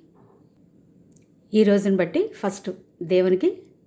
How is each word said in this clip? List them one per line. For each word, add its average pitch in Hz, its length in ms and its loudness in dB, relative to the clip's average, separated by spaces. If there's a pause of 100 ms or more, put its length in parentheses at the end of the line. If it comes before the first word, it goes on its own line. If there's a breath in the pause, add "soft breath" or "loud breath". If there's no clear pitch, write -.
(1600)
ఈ 214 100 4
రోజును 196 340 2
బట్టి 180 180 -2 (200)
ఫస్ట్ 196 280 -8 (440)
దేవునికి 185 360 2 (380)